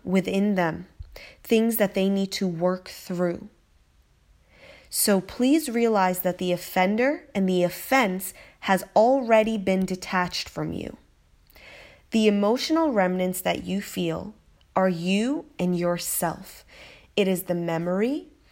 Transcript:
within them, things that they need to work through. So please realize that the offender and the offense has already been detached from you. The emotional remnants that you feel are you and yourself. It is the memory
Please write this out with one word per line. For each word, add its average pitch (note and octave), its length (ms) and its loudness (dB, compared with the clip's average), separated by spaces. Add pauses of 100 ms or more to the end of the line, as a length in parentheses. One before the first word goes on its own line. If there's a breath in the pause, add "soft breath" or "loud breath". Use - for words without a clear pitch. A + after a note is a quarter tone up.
within F#3+ 540 0
them, F3 320 -2 (560 loud breath)
things A3+ 320 2
that G3 180 0
they F#3+ 140 2
need G3 240 0
to F#3+ 160 -2
work F3+ 400 -2
through. F3 600 -4 (1400 loud breath)
So G3 300 2
please C4+ 480 0
realize G#3+ 520 2
that F3+ 180 -2
the F3+ 120 -2
offender G#3 840 0
and F#3+ 160 0
the F3+ 140 2
offense F#3+ 720 0 (260 loud breath)
has F#3+ 240 0 (120)
already A3+ 600 4
been F#3+ 300 0
detached F#3 640 -4
from D#3+ 240 -8
you. - 240 -10 (1120 loud breath)
The A3 160 2
emotional B3 640 2
remnants F#3 520 0
that F3 220 -2
you F#3 160 -4
feel F3 540 -6 (400)
are F#3+ 140 2
you G3 560 0 (120)
and F3+ 220 0
yourself. F3 840 -4 (500 loud breath)
It G3 140 2
is F#3 160 -2
the F3 100 -4
memory F3 760 -2 (240 soft breath)